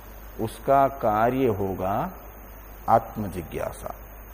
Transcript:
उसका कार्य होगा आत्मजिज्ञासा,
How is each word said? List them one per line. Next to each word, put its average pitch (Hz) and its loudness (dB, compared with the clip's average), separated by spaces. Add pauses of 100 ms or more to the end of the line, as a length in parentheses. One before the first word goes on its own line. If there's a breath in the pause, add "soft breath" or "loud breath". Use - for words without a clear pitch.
(400)
उसका 139 4
कार्य 123 4
होगा 98 0 (760)
आत्मजिज्ञासा, 95 0 (400)